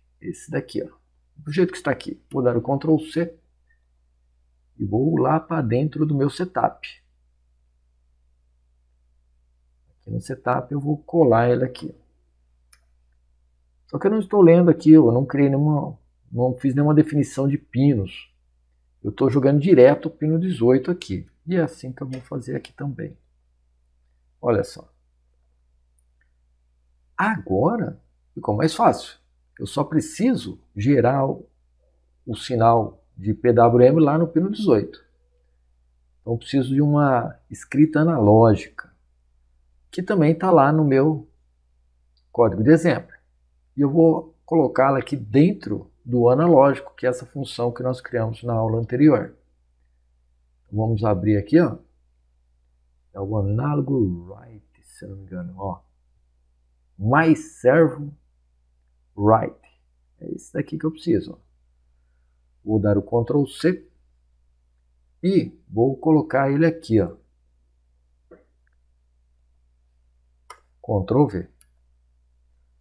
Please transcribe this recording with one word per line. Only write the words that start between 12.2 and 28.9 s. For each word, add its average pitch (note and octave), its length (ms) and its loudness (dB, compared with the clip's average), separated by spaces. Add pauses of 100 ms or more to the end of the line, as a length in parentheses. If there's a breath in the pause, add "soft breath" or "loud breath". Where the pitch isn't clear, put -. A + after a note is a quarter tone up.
Só D3 100 -10
que E3+ 80 -4
eu G3 60 2
não A3 80 0
estou G#3 200 0
lendo E3+ 300 6
aqui, D#3 220 4
eu C#3+ 200 8
não B2+ 140 0
criei C#3 240 0
nenhuma C#3+ 480 -2 (320)
não B2 240 -4
fiz B2+ 200 -4
nenhuma D3 200 2
definição D3 540 0
de C#3+ 100 -2
pinos. B2 720 -4 (720)
Eu G#2+ 80 -8
tô C3+ 180 -2
jogando C#3 320 0
direto C#3+ 460 6
o D#3 40 -6
pino D#3 280 -4
dezoito C3 520 0
aqui. G2 380 -8 (180)
E F3+ 100 -4
é F3 40 0
assim C3 320 -8
que B2+ 100 -18
eu C#3+ 40 -10
vou C3 140 -12
fazer B2+ 340 -12
aqui - 180 -14
também. C#3 440 -12 (1200)
Olha A#2 220 -2
só. - 300 -18 (2250)
Agora F3+ 840 -4 (340)
ficou - 220 -6
mais D#3 180 -2
fácil. - 440 -2 (400)